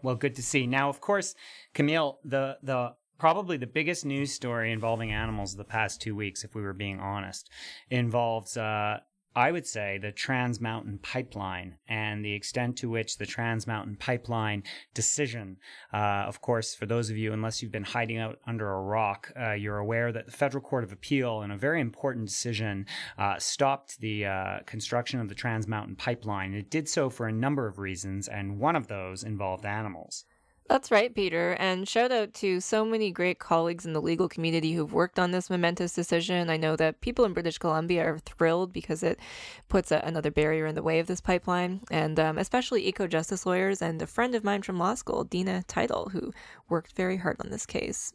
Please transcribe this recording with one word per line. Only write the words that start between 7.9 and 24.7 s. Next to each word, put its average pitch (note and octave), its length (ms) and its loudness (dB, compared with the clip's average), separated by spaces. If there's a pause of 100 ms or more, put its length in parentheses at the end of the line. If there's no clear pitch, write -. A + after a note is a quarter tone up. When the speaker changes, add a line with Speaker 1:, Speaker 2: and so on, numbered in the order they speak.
Speaker 1:
uh, G#2+ 420 0 (360)
I B2+ 160 6
would E3+ 160 -2
say, G2+ 320 -2
the G#2 120 -4
Trans B2 480 0
Mountain A2 440 -4
Pipeline F#2 760 -6 (100)
and G#2+ 380 -2
the G#2 80 -2
extent A#2+ 440 -2
to A#2+ 120 -4
which A2+ 300 -2
the G#2 80 -4
Trans A2+ 400 -2
Mountain G#2 300 -4
Pipeline A2+ 680 -2 (320)
decision, A2+ 600 -2 (360)
uh, G2+ 320 2
of G2+ 160 -8
course, A2+ 320 0
for - 140 -6
those A2+ 240 0
of G#2+ 60 -4
you, G#2+ 160 -2
unless A2 280 -2
you've A2 100 -8
been G#2+ 120 -4
hiding A2+ 340 -2
out A2 300 -4
under A2 200 -2
a F#2+ 140 -2
rock, G2+ 580 0
uh, A2+ 120 0
you're G#2 260 -2
aware A2+ 340 0
that A2+ 140 -6
the A#2 60 -18
Federal C#3 320 0
Court B2+ 200 -2
of F#2+ 80 -8
Appeal, A#2 520 0
in G#2 80 -6
a G2+ 60 -6
very D3 240 2
important A#2+ 440 -2
decision, G#2 640 -2 (320)
uh, G2+ 180 2
stopped - 640 0
the, G#2+ 260 -2
uh, F#2+ 400 -2
construction A#2+ 540 -2